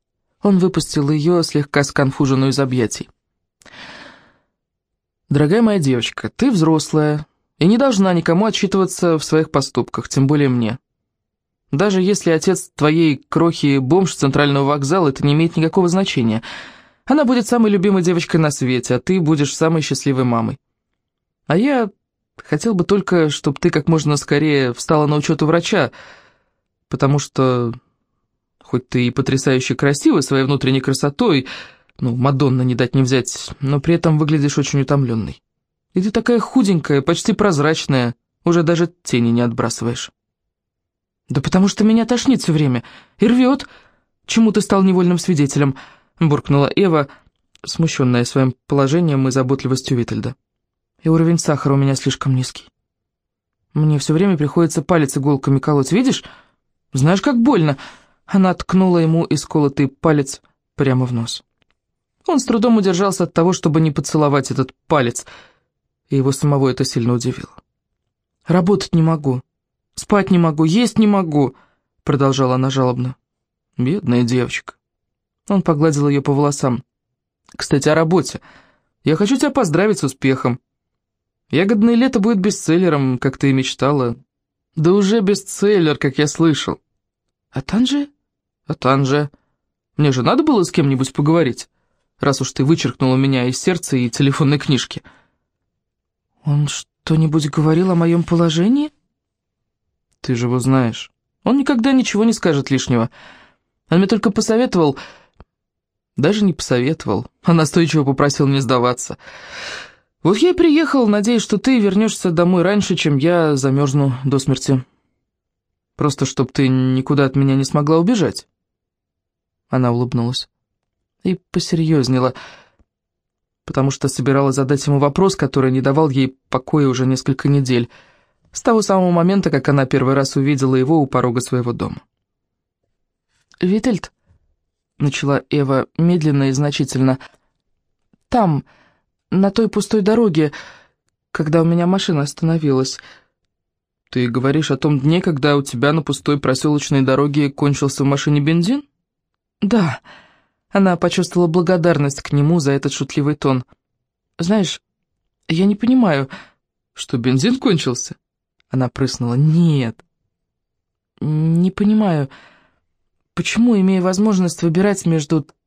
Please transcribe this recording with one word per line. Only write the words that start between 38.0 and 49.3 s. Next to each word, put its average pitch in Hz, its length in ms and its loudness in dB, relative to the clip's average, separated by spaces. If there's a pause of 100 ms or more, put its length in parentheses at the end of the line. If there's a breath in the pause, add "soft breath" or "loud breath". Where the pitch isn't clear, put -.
уже 170 180 2
даже 170 280 0 (120)
тени 117 280 0
не 120 100 2
отбрасываешь». 117 720 -4 (1160)
«Да 139 120 -2
потому 185 260 2
что 202 160 -2
меня 226 220 4
тошнит 240 360 0
всё 165 120 0
время 135 300 0 (360 loud breath)
и 202 80 4
рвёт. 254 400 2 (580 loud breath)
Чему 220 260 2
ты 214 100 2
стал 196 220 2
невольным 180 340 4
свидетелем?» 143 580 0 (440 loud breath)
буркнула 143 560 0
Эва, 160 320 2 (580 loud breath)
смущённая 127 600 0
своим 131 300 0 (120)
положением 139 600 0
и 127 40 -2